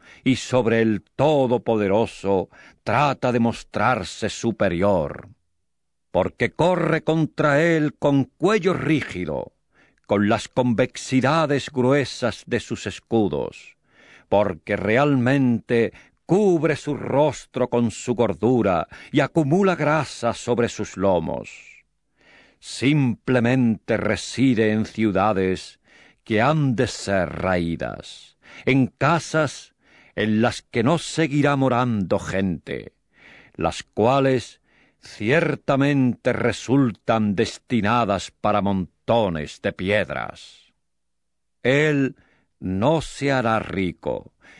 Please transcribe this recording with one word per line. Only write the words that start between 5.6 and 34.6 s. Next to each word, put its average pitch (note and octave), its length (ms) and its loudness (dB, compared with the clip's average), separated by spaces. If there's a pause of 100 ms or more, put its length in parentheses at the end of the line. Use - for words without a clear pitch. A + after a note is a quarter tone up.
Porque F2+ 420 -2
corre D#3+ 520 0
contra D3+ 580 0
él D#3+ 320 0
con C#3 300 2
cuello F#3 500 0
rígido, F2+ 800 -4 (540)
con G#2 220 2
las A2 180 0
convexidades C3 1200 0
gruesas B2+ 760 0
de A#2 160 -4
sus - 260 -8
escudos, F2+ 880 -4 (540)
porque G2 480 0
realmente B2 1120 0 (340)
cubre E3 520 2
su D3 180 -6
rostro B2 720 -2
con A#2+ 220 0
su - 240 -4
gordura G#2 720 2 (240)
y C3+ 80 2
acumula E3 560 2
grasa D3 580 -2
sobre A#2 360 -2
sus - 260 -10
lomos. E2 540 0 (1120)
Simplemente B2 1400 0
reside A2 720 0
en G#2+ 140 0
ciudades F#2+ 920 0 (440)
que G#2+ 180 0
han C#3 360 2
de B2 100 2
ser F#2+ 420 -2
raídas, E2 1080 -4 (280)
en C3 220 4
casas - 880 -2 (400)
en G#2+ 260 0
las A2+ 200 0
que - 220 -2
no D3+ 160 2
seguirá C#3+ 580 0
morando A#2+ 600 0
gente, F2 760 -4 (600)
las - 280 -4
cuales C3 800 0 (380)